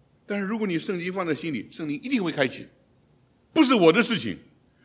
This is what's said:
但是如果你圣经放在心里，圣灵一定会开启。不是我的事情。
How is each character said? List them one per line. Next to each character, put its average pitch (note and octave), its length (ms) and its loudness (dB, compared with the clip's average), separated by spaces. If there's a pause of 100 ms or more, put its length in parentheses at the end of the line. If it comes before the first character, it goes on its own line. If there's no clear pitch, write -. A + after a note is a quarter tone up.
(260)
但 G3+ 140 -6
是 G3 60 -6
如 A3 100 -6
果 G#3+ 100 -4
你 E3 120 -4
圣 F#3 200 -6
经 F3+ 140 -8
放 F#3 140 -4
在 D#3 80 -2
心 E3 180 -6
里， A2 180 -8
圣 E3 160 -10
灵 D3 160 -6
一 B3 60 -10
定 A#3+ 160 -2
会 D#3+ 80 -2
开 C#3 160 2
启。 - 180 -10 (840)
不 D#4+ 100 4
是 B3+ 120 6
我 F3+ 180 8
的 A#3+ 100 4
事 A3+ 160 0
情。 G#2+ 200 -6 (460)